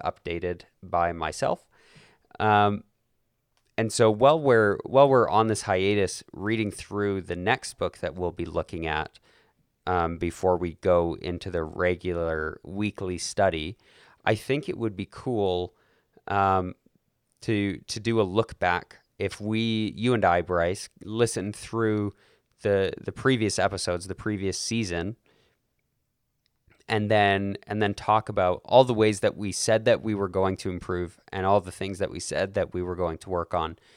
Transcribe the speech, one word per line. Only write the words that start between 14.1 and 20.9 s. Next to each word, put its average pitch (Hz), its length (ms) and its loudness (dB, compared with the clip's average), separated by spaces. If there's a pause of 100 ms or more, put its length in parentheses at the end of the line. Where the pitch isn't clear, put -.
I 110 100 2
think 143 320 -4
it - 100 -6
would 110 200 -4
be 98 120 -6
cool, 95 640 -2 (540)
um, 95 480 2 (680)
to, 101 360 -2 (100)
to - 140 -8
do 113 180 0
a 107 40 4
look 98 360 -2
back. 87 400 -2 (180)
If 98 220 -6
we, 110 560 -2
you 123 180 0
and 104 120 2
I, 87 160 4
Bryce, 87 480 -2 (120)